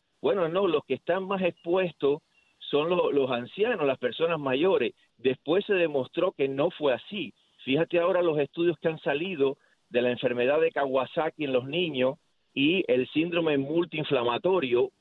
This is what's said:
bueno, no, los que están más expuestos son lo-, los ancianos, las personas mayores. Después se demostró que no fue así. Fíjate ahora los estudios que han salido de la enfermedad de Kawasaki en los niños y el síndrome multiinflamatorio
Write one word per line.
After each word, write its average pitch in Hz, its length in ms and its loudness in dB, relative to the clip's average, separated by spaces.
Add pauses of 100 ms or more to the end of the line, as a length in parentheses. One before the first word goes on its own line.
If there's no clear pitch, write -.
(220)
bueno, 160 280 0
no, 190 180 0
los 151 180 0
que 131 100 -2
están 185 320 -2
más 190 160 -4
expuestos 170 800 0 (380)
son 147 300 -2
lo-, 175 220 0
los 135 180 2
ancianos, 156 560 -2
las 135 140 0
personas 156 400 -2
mayores. 139 540 0 (240)
Después 143 480 0
se 208 80 -2
demostró 165 580 0
que 139 160 -2
no 143 240 0
fue 139 220 0
así. 131 400 -8 (320)
Fíjate 160 340 0
ahora 180 220 2
los 160 180 2
estudios 165 400 -2
que - 80 -4
han 160 120 -2
salido 143 580 -2 (320)
de 120 120 2
la 123 100 2
enfermedad 123 480 0
de 160 120 2
Kawasaki 139 760 -2
en 135 80 -2
los 127 120 0
niños 143 520 -2 (360)
y 156 340 2
el 127 220 2
síndrome 165 480 0
multiinflamatorio 139 1400 0